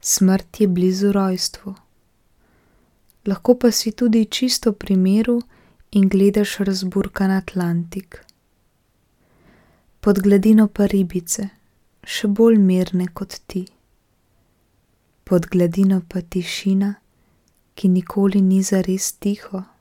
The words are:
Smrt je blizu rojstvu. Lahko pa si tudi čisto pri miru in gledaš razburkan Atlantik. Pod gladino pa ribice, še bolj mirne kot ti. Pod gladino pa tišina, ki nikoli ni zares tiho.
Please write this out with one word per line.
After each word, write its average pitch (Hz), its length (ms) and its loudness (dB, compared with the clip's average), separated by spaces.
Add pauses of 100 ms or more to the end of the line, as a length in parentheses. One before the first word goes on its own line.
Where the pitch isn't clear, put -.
Smrt - 600 0
je 214 80 4
blizu 185 440 0
rojstvu. 190 640 -4 (1500)
Lahko 202 280 -2
pa 240 160 0
si 214 220 -6
tudi 226 320 0
čisto 247 480 -4
pri - 240 -4
miru 214 440 0 (500)
in 196 180 2
gledaš 202 500 0
razburkan 190 720 -2
Atlantik. 175 960 -6 (1800)
Pod 208 180 2
gladino 202 500 4
pa 202 180 0
ribice, 190 640 -2 (560)
še - 240 -4
bolj 220 300 6
mirne 185 560 2
kot - 320 -12
ti. 185 200 -8 (1600)
Pod 175 180 2
gladino 185 600 2
pa 185 120 -6
tišina, 190 720 -2 (800)
ki - 140 -2
nikoli 190 520 0
ni 190 220 4
zares 190 500 -2
tiho. 202 480 -6 (200)